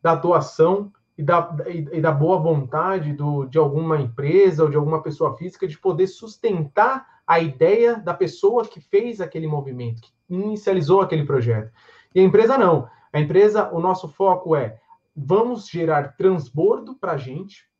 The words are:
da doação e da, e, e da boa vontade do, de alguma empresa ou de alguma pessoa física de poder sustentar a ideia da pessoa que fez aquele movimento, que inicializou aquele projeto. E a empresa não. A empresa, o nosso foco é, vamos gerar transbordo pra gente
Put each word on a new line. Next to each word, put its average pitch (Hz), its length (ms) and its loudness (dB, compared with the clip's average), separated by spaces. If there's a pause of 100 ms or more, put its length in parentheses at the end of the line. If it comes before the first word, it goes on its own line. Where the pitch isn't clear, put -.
da 165 120 2
doação 175 760 0 (260)
e 156 60 -10
da, 170 320 0 (140)
e, 165 300 -8
e - 20 -2
da 160 100 2
boa 156 280 2
vontade 156 760 -2
do, 143 320 -4
de 131 140 -2
alguma 156 420 0
empresa 156 640 2
ou 147 60 2
de 139 60 -2
alguma 151 260 -2
pessoa 147 340 -4
física 180 320 -10
de 151 100 -14
poder 185 280 0
sustentar 214 1000 -4 (200)
a 170 120 2
ideia 175 580 2
da 175 180 -8
pessoa 208 520 0
que - 140 -20
fez 214 400 -2
aquele 160 260 -8
movimento, 123 540 -6
que - 100 -20 (180)
inicializou 190 760 0
aquele 156 220 -2
projeto. 117 460 -2 (440)
E 185 60 4
a 190 40 8
empresa 226 340 4
não. 170 300 2 (240)
A 151 80 -2
empresa, 196 520 2
o 170 60 -4
nosso 180 300 -2
foco 180 480 0
é, 113 240 -4 (340)
vamos 214 540 0
gerar 156 480 -2
transbordo 190 800 0
pra 175 220 -6
gente 135 520 -14 (120)